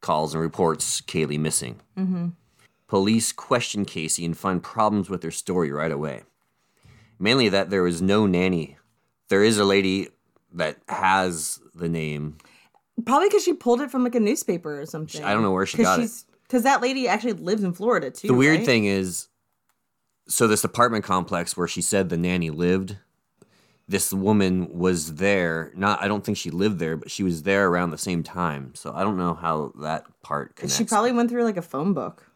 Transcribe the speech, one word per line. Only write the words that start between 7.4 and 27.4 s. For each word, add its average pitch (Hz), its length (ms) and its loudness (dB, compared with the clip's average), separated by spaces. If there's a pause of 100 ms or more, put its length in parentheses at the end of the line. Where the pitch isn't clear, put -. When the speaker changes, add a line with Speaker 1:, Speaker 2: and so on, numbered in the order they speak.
Speaker 1:
that 95 200 0
there 95 140 2
was 87 180 0
no 101 240 4
nanny. 90 520 0 (520)
There 98 140 4
is 110 140 6
a 104 80 4
lady 98 440 2 (440)
that 80 240 -4 (100)
has 92 720 0 (160)
the 85 140 -4
name. 76 480 -6 (680)
Speaker 2:
Probably 302 240 4
'cause 415 140 2
she 349 100 2
pulled 240 280 0
it 285 100 -8
from, 254 120 0
like, 247 120 -2
a 247 40 2
newspaper 170 640 -2
or 151 40 -10
something. 156 340 -10
Speaker 1:
She, - 40 -12
I 101 100 2
don't 110 100 4
know 101 80 2
where 95 140 2
she - 120 -6
Speaker 2:
'Cause 233 80 4
Speaker 1:
got 131 140 4
it. - 40 0
Speaker 2:
she's, - 220 -8 (240)
'cause 247 140 2
that 254 180 4
lady 262 260 0
actually 214 260 0
lives 185 300 -2
in 180 100 0
Florida, 185 360 0
too, - 180 -12
Speaker 1:
The 131 60 6
weird 139 260 6
Speaker 2:
right? 226 60 -2
Speaker 1:
thing 113 200 4
is, 95 420 -2 (1000)
so - 200 2
this 107 160 4
apartment 113 400 2
complex 90 520 -2
where 87 120 -2
she - 140 -6
said 95 280 0
the 82 80 -2
nanny 87 320 0
lived, 92 480 0 (880)
this 95 260 -2
woman 95 540 2 (100)
was 85 380 0
there. 87 600 0
Not, 98 260 0
I 98 60 0
don't 101 160 -2
think 104 140 -2
she - 140 -8
lived 92 280 0
there, 80 180 -2
but - 140 -12
she - 120 -6
was 85 200 0